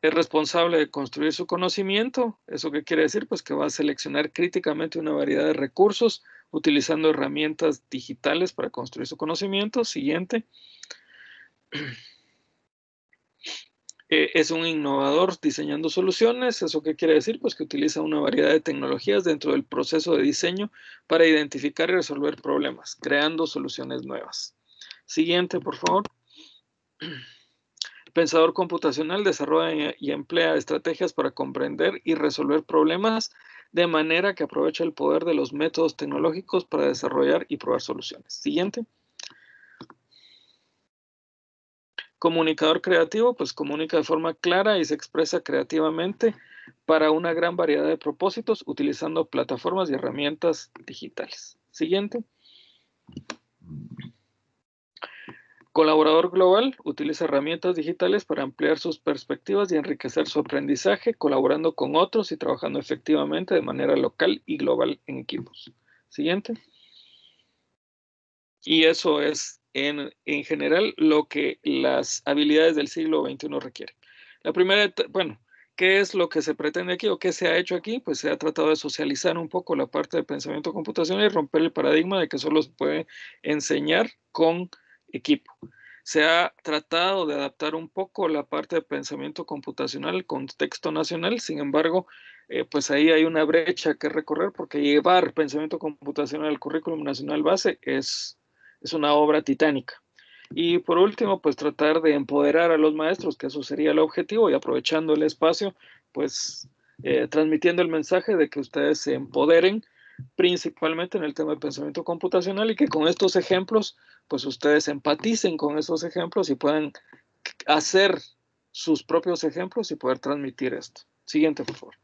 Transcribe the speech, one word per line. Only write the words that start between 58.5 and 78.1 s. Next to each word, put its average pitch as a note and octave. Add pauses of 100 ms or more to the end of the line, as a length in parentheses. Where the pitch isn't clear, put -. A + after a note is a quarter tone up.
sus -
perspectivas F#3
y F3
enriquecer D3
su D3+
aprendizaje, D3
colaborando D3+
con C#3
otros F#3+
y D#3+
trabajando C#3
efectivamente D3+
de E3
manera C#3
local -
y D#3
global B2+
en C3+
equipos. - (360)
Siguiente. F3+ (2000)
Y D#3+
eso D#3
es D3+ (120)
en, C#3+ (120)
en D3
general D#3
lo D3+
que C#3+
las C3+
habilidades D3
del D3
siglo D#3+
veintiuno C#3
requieren. - (480)
La E3+
primera F#3+
et-, -
bueno, D#3 (360)
¿qué F#3+
es G3+
lo F3
que D#3+
se D3+
pretende F3+
aquí F3+
o F#3+
qué F#3
se F3
ha E3
hecho F3+
aquí? G#3+
Pues D3